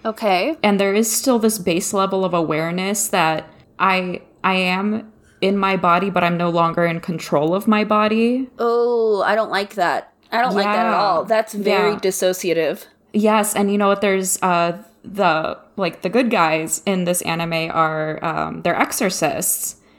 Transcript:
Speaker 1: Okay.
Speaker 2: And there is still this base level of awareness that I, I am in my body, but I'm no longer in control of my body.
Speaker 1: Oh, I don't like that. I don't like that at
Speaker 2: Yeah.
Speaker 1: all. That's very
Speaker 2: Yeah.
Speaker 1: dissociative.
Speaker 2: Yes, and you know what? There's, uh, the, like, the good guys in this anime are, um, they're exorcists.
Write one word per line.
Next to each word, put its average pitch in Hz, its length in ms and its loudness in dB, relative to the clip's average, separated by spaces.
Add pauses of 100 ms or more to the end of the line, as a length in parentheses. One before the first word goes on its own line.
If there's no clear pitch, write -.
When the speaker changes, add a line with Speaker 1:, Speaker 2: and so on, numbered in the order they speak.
Speaker 1:
Okay. 214 600 0
Speaker 2:
And 202 160 2
there 196 160 2
is 226 160 2
still 254 260 2
this 214 220 2
base 180 340 -2
level 190 320 0
of 175 80 -2
awareness 170 760 -2
that 160 380 0 (300)
I, 185 440 0 (220)
I 190 120 2
am 190 560 -2 (300)
in 196 160 2
my 190 200 0
body, 180 320 2
but 180 140 0
I'm 170 140 2
no 175 120 0
longer 170 360 2
in 165 140 -2
control 160 540 -2
of 202 140 -2
my 214 160 4
body. 220 760 0
Speaker 1:
Oh, 233 640 2
I 208 120 2
don't 220 160 0
like 202 240 -4
that. 165 360 -2 (200)
I 233 100 0
don't 254 140 0
like 202 100 2
that 214 220 2
at 220 40 0
Speaker 2:
Yeah. 208 100 0
Speaker 1:
all. 180 240 0
That's 220 280 0
very 202 380 2
Speaker 2:
Yeah. 202 80 -4
Speaker 1:
dissociative. 185 840 -2 (280)
Speaker 2:
Yes, 214 420 2
and 202 160 2
you 202 60 2
know 202 100 2
what? 196 140 2
There's, 190 400 0
uh, 175 320 2 (300)
the, 170 540 0 (200)
like, 175 240 -4
the 185 80 -4
good 226 200 2
guys 160 560 0
in 185 200 0
this 180 160 -2
anime 165 500 -4
are, 156 520 -2
um, 160 400 -4
they're 170 160 0
exorcists. - 960 -2 (240)